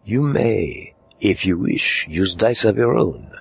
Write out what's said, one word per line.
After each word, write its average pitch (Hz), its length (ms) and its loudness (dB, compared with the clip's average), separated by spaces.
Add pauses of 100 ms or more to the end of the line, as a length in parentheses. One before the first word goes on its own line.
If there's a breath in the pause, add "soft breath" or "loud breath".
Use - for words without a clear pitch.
You 113 180 0
may, 113 720 0 (260)
if 95 260 2
you 90 120 2
wish, - 500 -2
use 87 260 -2
dice 113 300 0
of 107 120 4
your 117 220 2
own. - 320 -2 (100)